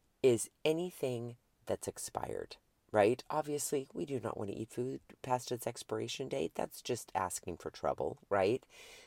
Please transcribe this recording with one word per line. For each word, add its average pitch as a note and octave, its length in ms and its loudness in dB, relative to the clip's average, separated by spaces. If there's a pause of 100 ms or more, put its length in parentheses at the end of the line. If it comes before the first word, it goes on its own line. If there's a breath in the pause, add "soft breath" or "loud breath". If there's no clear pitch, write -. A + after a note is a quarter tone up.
(220 soft breath)
is A#2+ 280 6 (120)
anything C3 760 -2 (280)
that's - 240 -2
expired, - 680 -6 (360)
right? G#2+ 380 6
Obviously, D3 640 0
we E3+ 100 -2
do C#3 180 -2
not A2+ 140 -2
want G2+ 140 -4
to - 60 -4
eat A2+ 120 -4
food C3 320 -4 (220)
past B2+ 280 0
its A#2+ 160 -4
expiration A#2 600 -4
date. - 260 -2
That's - 280 -6
just - 320 -4
asking F2+ 420 -2
for D#2 140 -8
trouble, - 480 -2 (100)
right? G2 340 4 (440 loud breath)